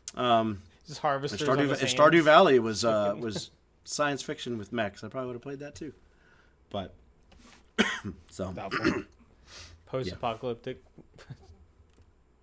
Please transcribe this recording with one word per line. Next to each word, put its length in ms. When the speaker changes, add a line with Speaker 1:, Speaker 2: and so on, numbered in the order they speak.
Speaker 1:
Um, 440
Speaker 2:
Just 100
harvesters 420
Speaker 1:
if 60
Stardew 60
Speaker 2:
on 60
the 100
Speaker 1:
Va-, 60
if 40
Speaker 2:
sands. 60
Speaker 1:
Stardew 280
Valley 360
was, 260
uh, 260
Speaker 2:
Fucking 120
Speaker 1:
was 280
science 380
fiction 360
with 140
mechs, 320
I 40
probably 200
would 60
have 80
played 180
that 160
too. 160
But, 240
<coughs> 520
so. 220
Speaker 3:
Doubtful. 520
Speaker 2:
<clears throat> 440
Post-apocalyptic. 960
Speaker 1:
Yeah. 60